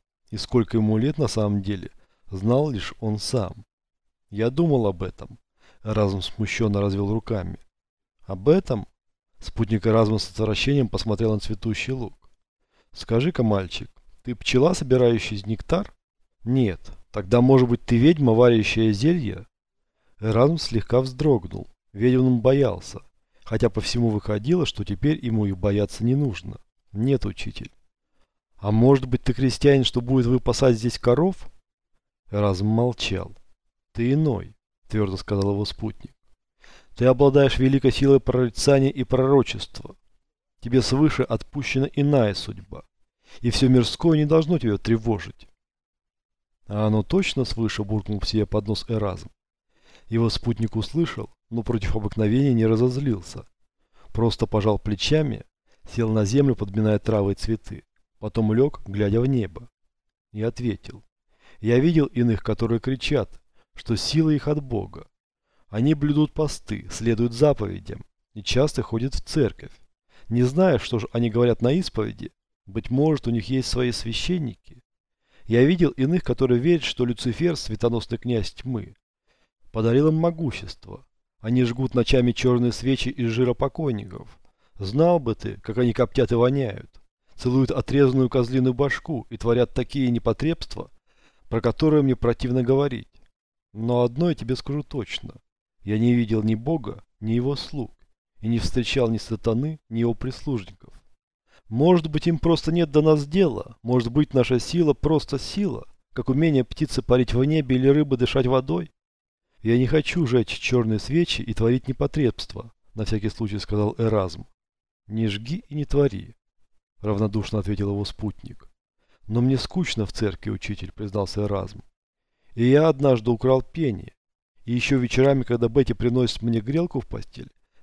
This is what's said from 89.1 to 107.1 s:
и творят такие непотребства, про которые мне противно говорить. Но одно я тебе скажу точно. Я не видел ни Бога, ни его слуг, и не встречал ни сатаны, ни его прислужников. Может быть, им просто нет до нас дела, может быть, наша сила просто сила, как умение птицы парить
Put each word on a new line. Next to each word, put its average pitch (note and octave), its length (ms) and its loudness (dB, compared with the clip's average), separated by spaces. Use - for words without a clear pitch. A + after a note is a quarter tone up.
и A2+ 60 -12
творят A#2 380 0
такие B2+ 380 -2
непотребства, - 800 -4
про A2+ 120 -2
которые D3+ 420 2
мне C3 120 2
противно B2 480 -2
говорить. C3 460 -2
Но A#2+ 320 0
одно C3 240 0
я D3+ 80 0
тебе B2 180 -6
скажу C#3+ 300 -8
точно. - 500 -10
Я G#2+ 160 -2
не A#2+ 160 4
видел A2 300 0
ни A2 100 2
Бога, B2+ 480 -6
ни A2 140 -6
его B2+ 240 -2
слуг, - 340 -10
и G#2+ 60 -8
не A#2 140 0
встречал A#2+ 500 0
ни A2+ 80 -2
сатаны, B2 680 -4
ни A2+ 100 -8
его A#2 160 0
прислужников. B2 800 -8
Может D#3 440 4
быть, D3+ 160 0
им E3 100 2
просто D#3+ 320 0
нет E3 220 0
до D3+ 100 6
нас D#3 240 4
дела, D3 560 0
может A#2 300 2
быть, D3 220 2
наша B2 260 2
сила D#3+ 340 2
просто D3 460 -2
сила, E3 440 -6
как - 160 -8
умение C#3 340 4
птицы - 400 -4
парить B2+ 320 2